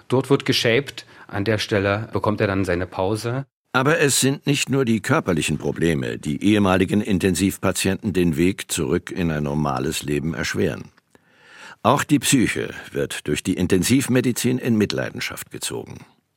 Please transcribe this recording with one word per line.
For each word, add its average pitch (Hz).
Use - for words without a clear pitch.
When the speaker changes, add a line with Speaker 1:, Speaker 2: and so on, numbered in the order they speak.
Speaker 1:
Dort 127
wird 139
geshaped, 127
an 104
der 107
Stelle 101
bekommt 104
er 110
dann 98
seine 90
Pause. 110
Speaker 2:
Aber 135
es 143
sind 135
nicht 139
nur 135
die 113
körperlichen 87
Probleme, 69
die 71
ehemaligen 98
Intensivpatienten 95
den 87
Weg 90
zurück 80
in 85
ein 76
normales 71
Leben 73
erschweren. 78
Auch 127
die 143
Psyche -
wird -
durch 73
die 95
Intensivmedizin 120
in 117
Mitleidenschaft -
gezogen. -